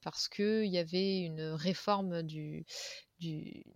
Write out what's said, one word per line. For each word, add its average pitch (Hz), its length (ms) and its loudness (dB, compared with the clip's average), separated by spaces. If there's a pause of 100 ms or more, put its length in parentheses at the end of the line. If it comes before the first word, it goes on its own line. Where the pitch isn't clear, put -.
parce - 260 -4
que 214 340 4
il 208 80 2
y 180 80 4
avait 185 420 2
une 160 200 -2
réforme 170 840 2
du, 156 440 -6 (540)
du, 160 440 -6 (120)